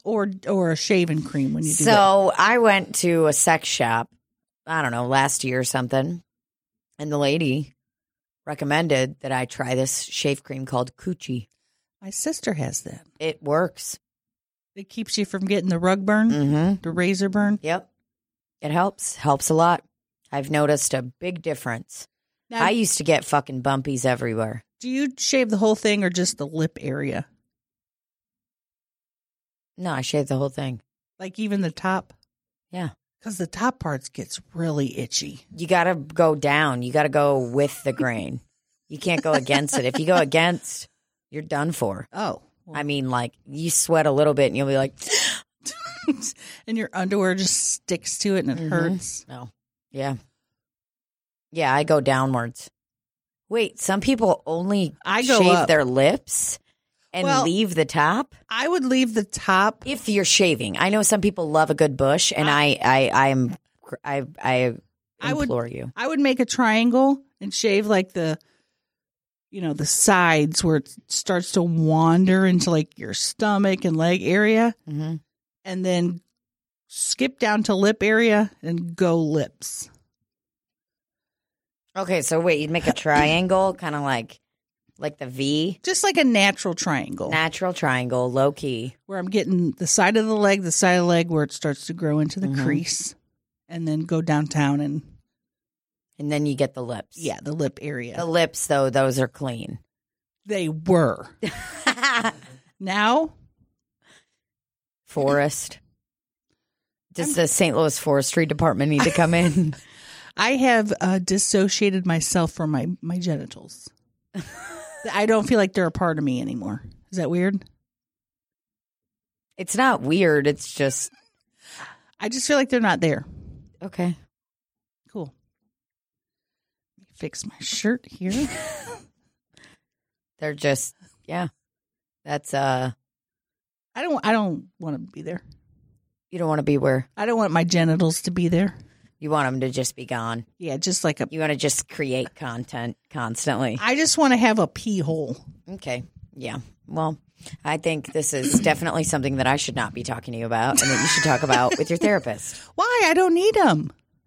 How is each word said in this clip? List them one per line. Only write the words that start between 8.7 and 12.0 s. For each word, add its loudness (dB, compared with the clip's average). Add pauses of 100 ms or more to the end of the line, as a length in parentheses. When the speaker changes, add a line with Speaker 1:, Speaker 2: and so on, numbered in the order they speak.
Speaker 2:
that -8
I -2
try -4
this -2
shave -4
cream -10
called -4
Coochie. -8 (560)